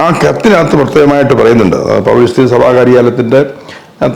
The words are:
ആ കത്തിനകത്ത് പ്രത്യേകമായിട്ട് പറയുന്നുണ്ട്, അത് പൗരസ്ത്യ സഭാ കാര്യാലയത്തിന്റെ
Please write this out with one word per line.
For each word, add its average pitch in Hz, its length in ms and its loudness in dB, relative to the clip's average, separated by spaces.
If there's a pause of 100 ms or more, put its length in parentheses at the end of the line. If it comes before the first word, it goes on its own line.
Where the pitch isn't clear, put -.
ആ 165 80 0
കത്തിനകത്ത് 160 680 0
പ്രത്യേകമായിട്ട് 143 580 0
പറയുന്നുണ്ട്, 110 420 2
അത് 104 280 -2
പൗരസ്ത്യ 120 440 0
സഭാ 123 260 2
കാര്യാലയത്തിന്റെ 123 720 0 (720)